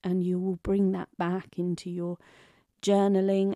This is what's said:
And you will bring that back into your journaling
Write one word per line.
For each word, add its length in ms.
And 200
you 160
will 180
bring 340
that 260
back 400
into 320
your 300
journaling 760